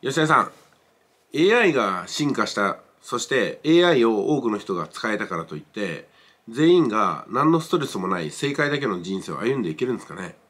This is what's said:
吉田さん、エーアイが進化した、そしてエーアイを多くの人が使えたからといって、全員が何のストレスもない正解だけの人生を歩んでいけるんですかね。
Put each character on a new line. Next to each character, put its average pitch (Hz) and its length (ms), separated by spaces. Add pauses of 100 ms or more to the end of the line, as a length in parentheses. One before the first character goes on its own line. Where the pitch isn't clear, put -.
吉 135 120
田 156 120
さ 151 140
ん、 92 100 (840)
エ 139 60
ー 208 180
ア 233 80
イ 170 80
が 95 320
進 143 260
化 104 140
し - 80
た、 101 240 (240)
そ - 160
し - 80
て 113 380
エ 165 180
ー 180 40
ア 175 80
イ 120 120
を 110 280
多 151 60
く 120 100
の 107 60
人 98 180
が 85 120
使 110 260
え 104 60
た 104 80
か 90 100
ら 82 80
と 78 120
い - 20
っ 76 40
て、 92 460 (400)
全 156 280
員 156 120
が 101 400
何 143 240
の 165 80
ス 160 80
ト 180 100
レ 143 80
ス - 120
も 92 100
な 92 120
い 78 100
正 143 240
解 143 160
だ 147 80
け 139 80
の 92 160
人 95 200
生 - 100
を 69 80
歩 127 180
ん 120 40
で 87 60
い 78 80
け 127 80
る 123 80
ん 110 40
で - 60
す - 60
か - 60
ね。 87 220 (140)